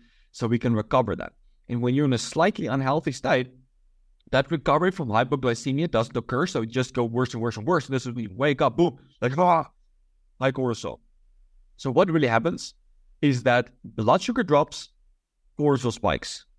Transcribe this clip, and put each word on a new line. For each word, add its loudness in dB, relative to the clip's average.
so -4
we 2
can 0
recover 0
that." -12
And -4
when 0
you're 2
in 2
a 0
slightly -2
unhealthy -2
state, -2
that 2
recovery 2
from -6
hypoglycemia 0
doesn't 0
occur, -2
so -2
it -6
just -2
go 0
worse -2
and -4
worse -4
and -10
worse. 2
And -6
this -2
is -6
when -6
you -12
wake 0
up, 2
boom, 2
like, 0
"Ah, 4
high 2
cortisol." -4
So -4
what 4
really 2
happens 0
is 2
that 2
blood 2
sugar -2
drops, 0
cortisol 2
spikes. -4